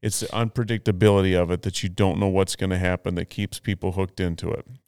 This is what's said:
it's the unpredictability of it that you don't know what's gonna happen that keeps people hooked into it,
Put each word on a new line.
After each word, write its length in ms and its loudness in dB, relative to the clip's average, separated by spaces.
it's 180 -2
the 80 -6
unpredictability 1120 2
of 120 2
it 120 0
that 200 -4
you 60 -2
don't 300 0
know 80 2
what's 280 2
gonna 220 -2
happen 380 -2
that 140 -4
keeps 300 -6
people 340 -4
hooked 260 -4
into 320 -4
it, 140 -6